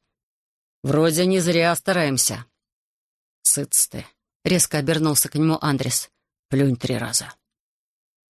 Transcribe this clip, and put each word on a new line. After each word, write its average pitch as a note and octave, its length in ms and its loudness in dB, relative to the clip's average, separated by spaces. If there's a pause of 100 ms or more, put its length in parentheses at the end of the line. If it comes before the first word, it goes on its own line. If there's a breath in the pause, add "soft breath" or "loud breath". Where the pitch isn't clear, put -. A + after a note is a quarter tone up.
(840)
«Вроде D#3 420 2
не F#3 140 2
зря E3+ 360 2
стараемся». C#3 680 -2 (1000)
«Цыц - 440 0
ты!» — - 180 -12 (380)
резко F3 360 0
обернулся D#3 500 0
к - 60 -8
нему D#3+ 260 2
Андрес. C3 480 -2 (400)
«Плюнь C3+ 280 2
три B2 200 -4
раза». A2+ 360 -6 (960)